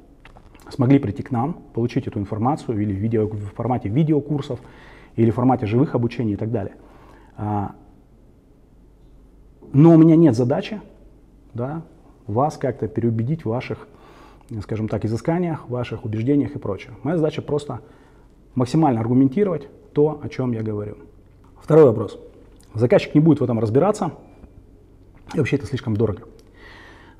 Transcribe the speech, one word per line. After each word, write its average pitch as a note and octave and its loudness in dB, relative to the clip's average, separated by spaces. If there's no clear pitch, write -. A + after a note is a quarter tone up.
смогли C3 4
прийти G#2+ -4
к - -16
нам, B2 -2
получить A#2+ -4
эту G#2 -6
информацию A2+ -4
или G#2 -2
в F#2+ -4
видео, A2 0
в G#2 -8
формате A#2 -4
видеокурсов, D3 -2
или A2+ 4
в G2+ -2
формате B2 2
живых A#2+ 0
обучений A#2 -2
и - -4
так A2 -6
далее. G#2 -6
А, G#2 -4
но D#3+ 8
у D#3+ 10
меня D#3+ 8
нет D#3+ 6
задачи, D3 -2
да, C#3 -8
вас C3+ -2
как-то B2+ -4
переубедить A#2 -2
в A2+ -6
ваших, - -8
скажем G#2+ -6
так, G#2+ -4
изысканиях, E3 -4
ваших A#2+ -8
убеждениях A#2+ -2
и - -10
прочее. - -10
Моя D#3 -2
задача D#3 -2
просто C3+ -6
максимально B2+ 2
аргументировать C3+ 0
то, D3+ 2
о A2 -10
чём B2 -4
я A2 -4
говорю. G#2 -8
Второй D#3 8
вопрос. A2 0
Заказчик A#2+ 2
не D3 4
будет D#3 4
в C3 -4
этом A#2 -2
разбираться. D3 0
И - -8
вообще C#3+ 0
это - -12
слишком A#2 -4
дорого. G#2 -2